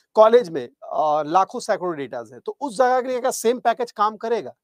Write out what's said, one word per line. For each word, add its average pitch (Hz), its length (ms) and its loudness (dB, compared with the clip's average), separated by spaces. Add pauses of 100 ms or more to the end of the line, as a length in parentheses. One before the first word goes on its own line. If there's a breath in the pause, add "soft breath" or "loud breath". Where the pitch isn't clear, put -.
(140 soft breath)
कॉलेज 220 360 6
में, 165 180 -6
अ, 151 580 -4
लाखों 185 340 0
सैकड़ों 180 360 -4
डेटाज 123 360 -10
हैं, 120 100 -20
तो - 200 -12
उस 254 160 -8
जगह 254 240 4
के 233 60 -6
लिए 247 140 -4
क्या 254 100 -2
सेम 233 280 -2
पैकेज 233 320 -2
काम 214 260 -2
करेगा? 220 360 -4 (100)